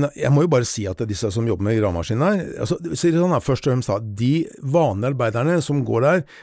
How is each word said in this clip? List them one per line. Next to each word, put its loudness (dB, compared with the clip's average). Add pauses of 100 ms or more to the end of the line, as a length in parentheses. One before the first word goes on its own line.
(160)
jeg 0
må 6
jo 4
bare 4
si -4
at -4
disse -2
som 0
jobber 0
med 2
gravemaskin 0
her, 2 (240)
altså, -2 (160)
sier 2
det 2
sånn 2
da, 0
først -2
og 2
fremst -2
da, 0
de -2 (320)
vanlige 0
arbeiderne 0
som -2
går 0
der, 2 (200)